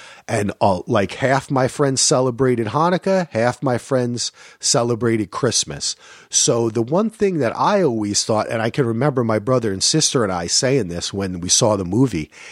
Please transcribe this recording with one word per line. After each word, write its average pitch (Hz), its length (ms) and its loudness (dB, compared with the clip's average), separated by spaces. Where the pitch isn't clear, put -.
and, 104 320 -2
uh, 95 260 2
like, 104 260 2
half 135 380 0
my 131 180 2
friends 135 340 0
celebrated 127 680 0
Hanukkah, 175 640 0
half 120 320 0
my 127 160 0
friends 120 520 -2
celebrated 117 680 0
Christmas. - 680 -2
So 117 420 2
the 117 120 -2
one 175 260 0
thing 196 300 -2
that 117 180 0
I 185 260 2
always 107 420 0
thought, 110 260 0
and 117 100 -2
I 110 100 0
can 143 140 0
remember 123 400 0
my 110 140 0
brother 113 340 0
and 95 100 -4
sister 147 400 2
and 95 100 0
I 87 140 -4
saying 127 420 0
this 85 240 -6
when 95 280 -4
we 90 80 -6
saw 107 280 4
the 98 80 -2
movie, 98 460 0